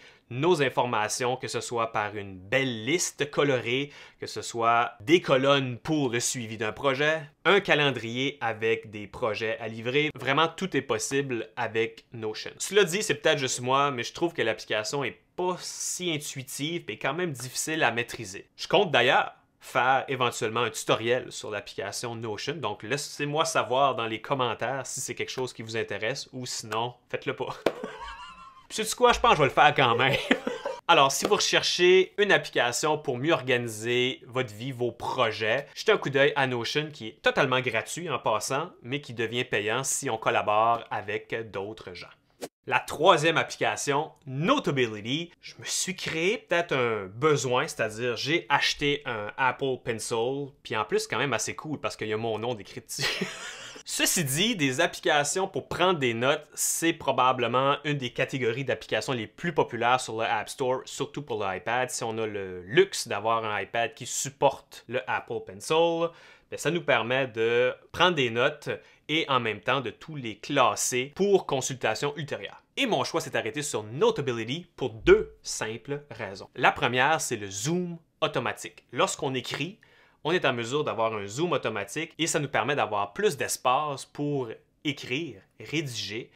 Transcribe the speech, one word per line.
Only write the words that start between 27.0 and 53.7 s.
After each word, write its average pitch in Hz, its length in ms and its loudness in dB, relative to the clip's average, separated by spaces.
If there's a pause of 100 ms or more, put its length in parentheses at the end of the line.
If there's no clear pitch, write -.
faites-le 127 260 -4
pas. - 180 -6 (120)
<laughs> - 0 - (1080)
Puis 220 140 -2
sais-tu - 100 -4
quoi, 247 160 8
je 233 80 0
pense 240 120 8
que 208 40 8
je 151 60 4
vais 135 80 8
le - 40 -2
faire 147 220 8
quand 117 220 6
même. 131 180 4 (360)
<laughs> - 360 -6
Alors, 143 240 8
si - 140 0
vous 202 100 4
recherchez 180 840 4
une 202 140 4
application 151 640 2
pour 143 200 -4
mieux 147 160 2
organiser 123 920 0
votre 123 260 -4
vie, 120 180 -8
vos 120 220 -2
projets, 110 840 0
jetez - 160 2
un 202 60 6
coup 185 120 -4
d'œil 139 280 6
à 135 100 4
Notion 127 420 -2
qui 113 200 -12
est - 120 -18
totalement 143 380 2
gratuit 123 500 -4
en 127 80 -2
passant, 131 520 -2 (120)
mais 135 200 -6
qui 127 120 -14
devient 117 300 -2
payant 113 400 0
si - 260 -2
on 113 80 0
collabore 113 720 2
avec 110 600 -6
d'autres 101 420 -8
gens. - 140 -14 (580)
La 123 140 2
troisième 160 560 4
application, 139 760 0 (140)
Notability, 135 1160 0
je - 180 -18
me - 60 -16
suis - 320 -4
créé 170 400 -2
peut-être 170 360 0
un 113 340 0
besoin, 127 600 2
c'est-à-dire 113 480 -2
j'ai 131 320 -2
acheté 143 580 2
un 107 300 -6
Apple 131 480 0
Pencil, 123 720 -4 (100)
puis 113 140 -4
en 107 80 0
plus 214 220 0
quand 110 100 -2
même 131 160 0
assez 110 220 -2
cool 147 260 -6
parce 107 160 -4
qu'il 110 100 -6
y 107 60 -2
a 107 40 0
mon 110 220 -2
nom 120 140 -2
décrit 104 260 -12
dessus. - 520 -4
<laughs> - 40 -12 (500)